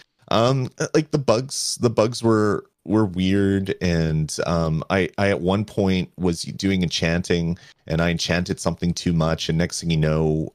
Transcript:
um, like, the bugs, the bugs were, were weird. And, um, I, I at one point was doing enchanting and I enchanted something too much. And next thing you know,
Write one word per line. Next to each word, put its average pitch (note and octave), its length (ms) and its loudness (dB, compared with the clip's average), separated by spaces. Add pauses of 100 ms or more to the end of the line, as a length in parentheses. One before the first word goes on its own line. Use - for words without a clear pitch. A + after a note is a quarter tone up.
(300)
um, B2+ 400 2 (240)
like, D#3 160 0
the - 80 -2
bugs, C3 640 -2
the A#2+ 80 2
bugs A2+ 320 0
were, G#2+ 440 2 (180)
were G#2+ 220 2
weird. F#2+ 760 0
And, D#2+ 540 0 (100)
um, D#2+ 440 0
I, F#2 280 0
I G2+ 120 2
at E2 120 0
one G2 240 0
point F#2+ 520 0
was F2 260 -2
doing F#2+ 400 -2
enchanting E2+ 760 0 (300)
and D#2+ 140 0
I F2 100 2
enchanted F2 480 -2
something E2+ 340 -2
too F2 200 -2
much. D#2+ 360 0
And D#2+ 80 -2
next E2+ 240 -2
thing E2+ 100 -4
you D#2+ 60 2
know, D#2 580 0